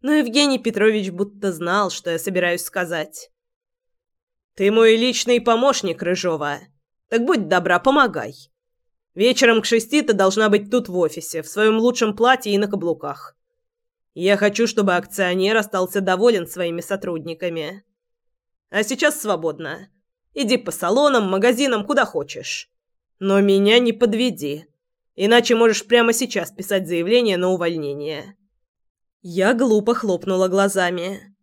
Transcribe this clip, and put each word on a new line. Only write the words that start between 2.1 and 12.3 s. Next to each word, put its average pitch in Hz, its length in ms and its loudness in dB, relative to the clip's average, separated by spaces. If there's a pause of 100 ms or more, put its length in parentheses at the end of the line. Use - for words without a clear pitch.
собираюсь 175 460 -2
сказать. 165 680 -8 (1200)
«Ты 196 160 2
мой 226 260 6
личный 240 420 2
помощник, 233 640 0
Рыжова. 165 560 -4 (500)
Так 233 160 0
будь 247 240 0
добра, 180 320 2
помогай. 196 540 0 (800)
Вечером 233 480 4
к 220 40 -8
шести 233 360 0
ты 226 120 0
должна 196 360 2
быть 202 220 0
тут 247 180 0
в 180 80 -6
офисе, 160 460 -4
в 156 40 -14
своём 220 300 2
лучшем 233 380 0
платье 240 360 0